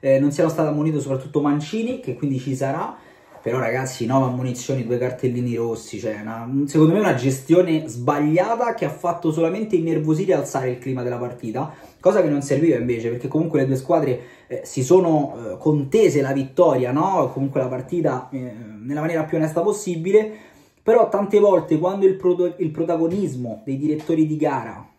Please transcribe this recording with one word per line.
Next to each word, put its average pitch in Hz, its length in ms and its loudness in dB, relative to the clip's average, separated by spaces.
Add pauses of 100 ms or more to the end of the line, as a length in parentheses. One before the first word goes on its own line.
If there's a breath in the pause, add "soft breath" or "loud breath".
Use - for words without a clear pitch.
eh, 135 180 4
non 143 120 2
siano 165 180 2
state 160 180 0
ammonito 151 320 0
soprattutto 135 420 -2
Mancini, 220 580 -2
che 123 160 -8
quindi 135 220 -2
ci 131 180 -4
sarà. 143 420 -4 (440 loud breath)
Però 120 160 -4
ragazzi, 127 480 -4
nove 131 200 2
ammonizioni, 123 600 -4
due 120 140 -2
cartellini 123 560 -2
rossi, 113 420 -6
cioè 104 240 -6
una, 113 260 -12 (200)
secondo 160 260 4
me 202 60 2
una 180 160 2
gestione 156 720 2
sbagliata 156 880 0
che - 100 -4
ha 139 40 -2
fatto 170 420 -4
solamente 180 440 0
innervosire 160 580 2
e - 20 4
alzare 139 340 -2
il 123 80 -4
clima 131 240 -6
della 123 160 -4
partita, 120 560 -6 (260 loud breath)
cosa 190 220 4
che 160 80 4
non 143 140 0
serviva 143 320 4
invece, 117 340 -2
perché - 180 -6
comunque 156 340 0
le 135 40 2
due 131 120 0
squadre, 139 420 0 (260 loud breath)
eh, - 180 -8
si - 200 -4
sono, 139 680 2
eh, - 40 -12
contese 151 640 4
la 135 120 -2
vittoria, 135 580 2
no? 160 420 0
Comunque 135 260 -4
la 127 80 -2
partita, 127 640 -4
eh, 127 220 -8 (300)
nella 143 180 -6
maniera 160 220 -2
più 165 140 -2
onesta 156 240 0
possibile, 196 680 2 (520 loud breath)
però 226 260 6
tante 202 300 2
volte 175 400 4
quando 190 260 0
il 190 120 4
proto-, 175 400 2
il 160 120 -2
protagonismo 160 960 -2
dei 135 140 -4
direttori 156 480 0
di 151 100 -2
gara 139 500 -4 (120)